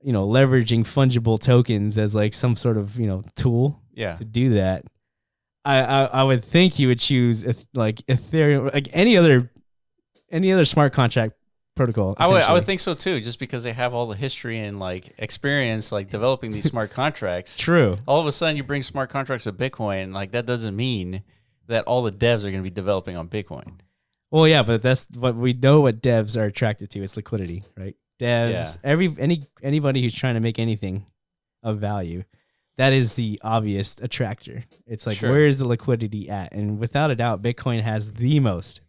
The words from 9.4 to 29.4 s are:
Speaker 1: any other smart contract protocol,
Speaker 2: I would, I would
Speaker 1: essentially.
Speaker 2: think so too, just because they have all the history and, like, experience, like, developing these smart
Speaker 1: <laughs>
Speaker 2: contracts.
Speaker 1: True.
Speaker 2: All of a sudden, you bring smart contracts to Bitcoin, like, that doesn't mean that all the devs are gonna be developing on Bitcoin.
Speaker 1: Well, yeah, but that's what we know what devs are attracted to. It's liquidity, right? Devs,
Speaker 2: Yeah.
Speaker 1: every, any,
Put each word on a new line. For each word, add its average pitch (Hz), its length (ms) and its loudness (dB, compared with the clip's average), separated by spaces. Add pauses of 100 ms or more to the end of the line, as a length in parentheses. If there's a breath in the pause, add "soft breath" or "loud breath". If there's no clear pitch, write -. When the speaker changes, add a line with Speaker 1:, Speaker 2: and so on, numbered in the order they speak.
Speaker 1:
any 185 220 2
other 175 120 6
smart 147 280 2
contract 117 420 0 (380)
protocol, 110 440 0
Speaker 2:
I 170 100 4
would, 190 60 6
I 160 180 4
would 170 120 4
Speaker 1:
essentially. - 20 -4
Speaker 2:
think 190 160 -2
so 180 120 -2
too, 156 280 -4
just 117 180 -8
because 123 240 -8
they 120 80 -6
have 123 220 -2
all 120 120 -2
the 110 100 -8
history 120 440 -8
and, 101 180 -8
like, 92 400 -10
experience, 113 760 -4
like, 101 180 -6
developing 120 420 -2
these 107 140 -6
smart 113 260 -4
Speaker 1:
<laughs> - 100 -6
Speaker 2:
contracts. 92 560 -4
Speaker 1:
True. 139 480 2
Speaker 2:
All 139 140 2
of 160 80 -2
a 147 40 -2
sudden, 156 260 -2
you 147 60 -6
bring 139 200 -6
smart 131 260 -6
contracts 131 360 -6
to 104 80 -6
Bitcoin, 95 600 -6
like, 98 180 -8
that 117 140 -4
doesn't 113 300 -4
mean 98 480 -4 (440)
that 113 180 -2
all 123 180 0
the 110 80 -2
devs 110 320 2
are 101 80 -6
gonna 95 100 -4
be 92 80 -6
developing 95 460 -4
on 85 140 -12
Bitcoin. - 500 -12 (520)
Speaker 1:
Well, 156 180 6
yeah, 147 140 6
but 113 180 0
that's 127 260 0 (100)
what 120 200 -2
we 123 160 0
know 131 260 6
what 120 220 2
devs 113 360 2
are 110 80 0
attracted 104 460 -4
to. 101 120 -10
It's 95 120 -10
liquidity, 98 480 -8 (140)
right? 98 180 -12 (240)
Devs, 117 320 0
Speaker 2:
Yeah. 87 380 -6
Speaker 1:
every, 165 280 2
any, 147 300 -2 (160)